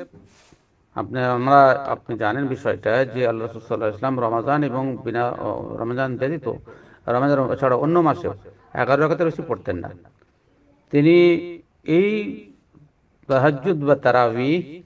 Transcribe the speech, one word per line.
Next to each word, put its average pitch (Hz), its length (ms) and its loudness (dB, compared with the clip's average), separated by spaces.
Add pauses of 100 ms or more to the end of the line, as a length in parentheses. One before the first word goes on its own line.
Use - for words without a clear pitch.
(960)
আপনি, 110 260 -6
আমরা, 127 400 4 (280)
আপনি 117 300 -6
জানেন 117 280 -2
বিষয়টা 117 580 -2
যে 120 240 -2
আল্লাহ 113 180 -4
রাসূল 117 160 -14
সাল্লাল্লাহু 107 360 -4
আলাইহি 101 60 -6
ওয়াসাল্লাম 131 220 -2
রমাজান 117 360 0
এবং 131 220 -4 (200)
বিনা, 117 200 -2 (580)
রমাজান 123 340 -4
ব্যতীত 139 320 -4 (580)
রমজান 127 500 0
ছাড়া 127 200 2
অন্য 147 220 2
মাসেও 156 360 0 (400)
এগারো 131 280 2
রাকাতের 160 240 0
বেশি 156 220 -4
পড়তেন 101 280 -6
না। 80 140 -10 (1000)
তিনি 170 440 6 (500)
এই 202 640 0 (800)
তাহাজ্জুদ 143 580 2
বা 139 120 4
তারাবিহ 131 880 0